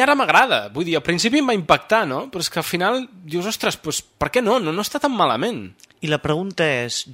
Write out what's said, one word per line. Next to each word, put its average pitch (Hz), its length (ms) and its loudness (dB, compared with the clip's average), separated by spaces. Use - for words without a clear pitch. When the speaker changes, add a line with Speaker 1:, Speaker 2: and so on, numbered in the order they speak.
Speaker 1:
ara 285 100 6
m'agrada. 185 600 2
Vull 156 100 -2
dir, 165 160 0
al - 60 -12
principi 220 340 2
em 269 80 0
va 233 80 2
impactar, 185 500 2
no? 147 240 -4
Però 170 140 -6
és - 80 -4
que 170 80 -4
al - 80 -4
final 220 380 -2
dius, 175 240 -4
"Ostres, - 320 -4
doncs, - 220 -6
per 143 100 0
què 254 140 2
no? 226 160 4
No, 160 160 -2
no 208 80 -2
està 285 160 -6
tan 269 160 0
malament." 139 540 0
Speaker 2:
I 156 80 -2
la 151 80 2
pregunta 165 480 -2
és, 120 480 -2